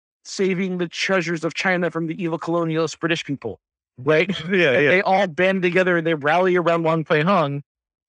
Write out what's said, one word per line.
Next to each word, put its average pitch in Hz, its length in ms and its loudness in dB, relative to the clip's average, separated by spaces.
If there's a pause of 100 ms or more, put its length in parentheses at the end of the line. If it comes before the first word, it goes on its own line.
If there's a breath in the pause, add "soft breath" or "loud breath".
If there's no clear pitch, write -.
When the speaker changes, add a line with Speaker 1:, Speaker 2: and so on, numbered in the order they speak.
(240)
Speaker 1:
saving 185 540 -2
the 175 100 -4
treasures 170 560 -2
of 156 100 -4
China 175 360 -2
from 165 160 -4
the 165 160 -8
evil 165 160 -4
colonialist 165 600 -2
British 165 240 -2
people," 120 360 -8 (380)
right? 156 300 2
Speaker 2:
<laughs> 160 220 -6
Yeah, 175 220 2
Speaker 1:
And 139 120 4
Speaker 2:
yeah. 143 60 4
Speaker 1:
they 185 120 4
all 190 240 2
band 185 360 0
together 180 340 2
and 160 100 -2
they 165 80 0
rally 175 420 2
around 170 280 2
Wang 160 200 2
Fei 151 180 2
Hung 151 400 2 (460)